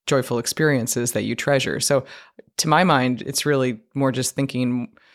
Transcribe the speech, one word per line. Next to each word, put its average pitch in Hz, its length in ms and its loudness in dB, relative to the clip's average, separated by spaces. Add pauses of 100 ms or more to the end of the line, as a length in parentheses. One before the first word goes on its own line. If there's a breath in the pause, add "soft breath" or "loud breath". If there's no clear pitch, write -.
joyful 127 320 0
experiences 123 760 0
that 104 100 -2
you 110 120 -4
treasure. 131 440 0
So 135 260 0 (520 loud breath)
to 160 100 -2
my 156 160 4
mind, 127 420 2
it's - 200 -4
really 127 340 2 (160)
more 135 160 0
just 127 240 -4
thinking 123 540 -2 (260 soft breath)